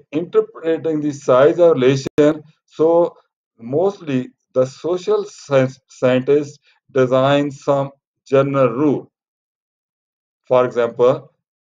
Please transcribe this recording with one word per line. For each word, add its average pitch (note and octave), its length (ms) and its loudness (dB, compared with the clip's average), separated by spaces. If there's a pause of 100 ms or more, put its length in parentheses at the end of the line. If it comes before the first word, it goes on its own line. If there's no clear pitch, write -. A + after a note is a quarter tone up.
(120)
interpreting D#3+ 880 -4
the D3 100 -4
size C#3 480 2
of E3+ 140 6
relation. C#3+ 680 0 (220)
So E3+ 500 0 (440)
mostly C#3 680 -4 (240)
the B2+ 120 2
social F3+ 640 -4
science, C3 520 -4 (100)
scientists C#3 680 -2 (320)
design C3+ 600 0
some C#3 380 -4 (360)
general C#3 440 0
rule. C3 420 -4 (1400)
For B2+ 180 2
example, A#2+ 640 -2 (340)